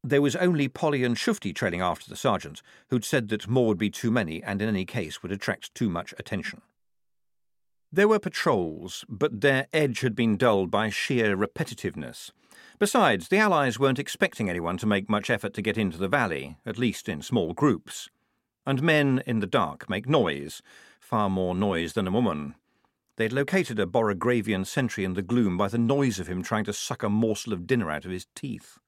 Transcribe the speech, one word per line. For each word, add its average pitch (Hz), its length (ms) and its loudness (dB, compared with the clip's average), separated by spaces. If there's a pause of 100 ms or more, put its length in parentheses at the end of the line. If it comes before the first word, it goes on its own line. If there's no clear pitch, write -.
There 143 180 4
was 143 140 2
only 170 320 2
Polly 143 360 0
and 120 120 2
Shufti - 380 -2
trailing 90 260 0
after 90 280 -2
the 95 80 -14
sergeant, 92 460 -2 (260)
who'd 123 160 0
said 120 240 -2
that 104 200 -4
more 120 200 4
would 101 100 2
be 104 120 0
too - 200 -2
many 87 320 -2
and 98 180 -4
in 110 80 -2
any 98 160 -2
case 85 380 -8
would 87 100 -8
attract - 420 -6
too 117 140 0
much 85 300 -4
attention. - 440 -10 (1300)
There 196 160 4
were 214 120 6
patrols, 92 920 0
but 113 320 -2
their 135 320 4
edge 147 280 2
had 123 140 0
been 110 220 2
dulled 98 340 4
by 107 200 0
sheer 110 440 0
repetitiveness. - 960 -6 (480)
Besides, 175 500 4
the 190 100 4
Allies 147 400 4
weren't 131 200 2
expecting 110 500 -2
anyone 87 300 -2
to - 80 -2
make 101 220 2
much 104 220 0
effort 104 240 -2
to 107 80 -4
get 107 160 0
into 92 180 -2
the 92 100 -2
valley, 82 600 -2
at 110 120 -8
least 117 300 -2
in 78 140 -6
small 85 320 -2
groups. - 540 -2 (580)
And 135 160 0
men 147 440 4
in 117 140 -2
the 101 60 -2
dark 87 420 -2
make 104 200 -4
noise, 80 520 0 (400)
far 104 300 -2
more 92 240 0
noise 90 400 0
than 101 120 -2
a 92 60 -2
woman. 80 420 -2 (640)
They'd 113 160 0
located 139 480 0
a 95 60 2
Borogravian 104 800 0
sentry 120 360 -2
in 92 120 -2
the 98 80 -2
gloom 101 340 2
by 98 120 2
the 113 100 -2
noise 120 420 2
of 90 80 -6
him 92 140 -4
trying 107 220 0
to 101 80 -4
suck - 300 -6
a 113 60 0
morsel 110 440 0
of 90 140 -6
dinner 110 240 0
out 76 140 -4
of 90 60 -10
his 92 240 -8
teeth. - 540 -12